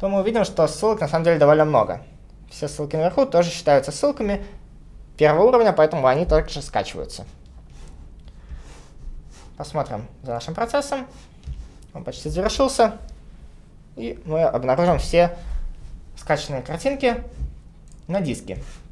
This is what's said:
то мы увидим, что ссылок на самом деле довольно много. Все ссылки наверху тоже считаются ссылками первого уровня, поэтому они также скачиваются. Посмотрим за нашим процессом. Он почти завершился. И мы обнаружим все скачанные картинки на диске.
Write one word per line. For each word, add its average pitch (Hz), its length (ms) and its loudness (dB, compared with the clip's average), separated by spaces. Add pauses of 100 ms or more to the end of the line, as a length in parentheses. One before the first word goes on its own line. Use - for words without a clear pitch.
то 196 80 -2
мы 196 120 0
увидим, 214 240 0
что - 220 2
ссылок 214 340 0
на 151 80 -2
самом 165 160 0
деле 170 140 4
довольно 151 260 8
много. 113 380 2 (480)
Все - 180 -8
ссылки 147 280 -6
наверху 180 280 2
тоже 170 260 4
считаются 143 420 2
ссылками 208 520 -2 (720)
первого 151 300 6
уровня, 240 260 6
поэтому 156 360 4
они 147 180 2
также 156 340 0
скачиваются. - 640 -8 (2250)
Посмотрим 135 520 -6 (160)
за 127 80 -8
нашим 117 220 -6
процессом. 262 520 -4 (840)
Он - 100 -14
почти - 260 -10
завершился. 214 680 2 (1000)
И 233 300 -10
мы 160 180 -2
обнаружим 139 560 2
все 170 380 2 (800)
скачанные 139 460 -4
картинки 247 600 -2 (840)
на 185 120 -2
диске. 113 380 -6 (340)